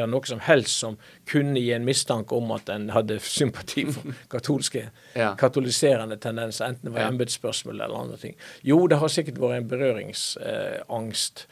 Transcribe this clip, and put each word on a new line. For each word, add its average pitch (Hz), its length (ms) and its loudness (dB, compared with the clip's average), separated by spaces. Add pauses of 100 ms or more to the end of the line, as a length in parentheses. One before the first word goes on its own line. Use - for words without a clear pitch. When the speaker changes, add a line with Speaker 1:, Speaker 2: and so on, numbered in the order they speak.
Speaker 1:
noe 127 200 0
som 117 140 -6
helst 143 420 6
som 110 160 -6 (280)
kunne 143 340 2
gi 120 140 0
en 117 120 0
mistanke 123 500 0
om 117 160 0
at 110 180 -6
en 104 200 -4
hadde 107 300 2
sympati - 720 -2
for 135 280 -8
Speaker 2:
<laughs> - 140 -18
Speaker 1:
katolske, 123 560 -2 (260)
Speaker 2:
Ja. 110 200 0
Speaker 1:
katoliserende 123 840 2
tendenser, 113 480 -4
enten 123 220 -8
det 117 40 -10
var 117 120 0
Speaker 2:
Ja. 113 60 0
Speaker 1:
embetsspørsmål 117 720 -4
eller 110 120 -6
andre 117 220 -8
ting. - 180 -14 (280)
Jo, 160 240 8
det 160 120 8
har 156 80 2
sikkert 143 300 -2
vært 123 200 0
en 117 120 -4
berørings-, 117 720 -2
eh, 107 480 -4
angst. - 640 -6